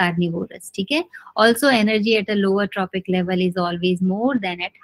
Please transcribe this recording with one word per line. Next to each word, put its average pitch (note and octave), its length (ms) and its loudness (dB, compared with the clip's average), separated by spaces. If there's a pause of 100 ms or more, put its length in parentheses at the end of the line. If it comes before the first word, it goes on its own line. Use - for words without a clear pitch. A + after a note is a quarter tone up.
carnivorous, F3 760 -2
ठीक G3 180 -6
है। D#4+ 120 0 (360)
Also A#3 240 4
energy A3 580 2
at G3+ 80 -6
a G#3 160 0
lower G3 200 2
tropic F#3+ 360 -4 (120)
level F#3 220 0
is F3+ 180 0
always F3+ 480 -2
more G#3+ 320 0
than F#3+ 220 -4
at F3+ 280 -8